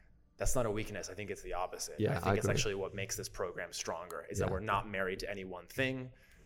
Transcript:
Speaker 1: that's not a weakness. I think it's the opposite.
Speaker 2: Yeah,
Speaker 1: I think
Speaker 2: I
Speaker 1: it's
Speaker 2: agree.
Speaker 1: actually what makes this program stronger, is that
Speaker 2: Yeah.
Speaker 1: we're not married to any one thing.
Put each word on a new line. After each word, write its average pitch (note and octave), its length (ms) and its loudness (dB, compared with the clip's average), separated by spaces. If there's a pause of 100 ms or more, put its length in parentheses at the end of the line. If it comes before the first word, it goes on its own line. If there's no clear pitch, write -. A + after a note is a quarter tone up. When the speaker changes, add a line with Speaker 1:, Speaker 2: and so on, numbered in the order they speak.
(380)
Speaker 1:
that's - 180 4
not B2 120 6
a G#2 40 2
weakness. G#2 380 -2
I F#2 60 -12
think G2+ 160 -4
it's F#2+ 100 -6
the F2+ 120 -6
opposite. - 460 -2
Speaker 2:
Yeah, G#2 120 6
Speaker 1:
I - 40 2
think E2 120 0
Speaker 2:
I G2 80 6
Speaker 1:
it's G2 100 4
Speaker 2:
agree. G2+ 80 4
Speaker 1:
actually G2+ 220 2
what F#2+ 180 -2
makes G2 240 -4
this G2 100 -4
program F2+ 460 -4
stronger, E2+ 560 -4
is - 100 -4
that G2 80 4
Speaker 2:
Yeah. F#2+ 60 2
Speaker 1:
we're F#2 60 0
not G#2 280 2
married F#2+ 320 0
to - 100 -4
any G2+ 140 -4
one F2+ 220 -8
thing. C3 460 0 (340)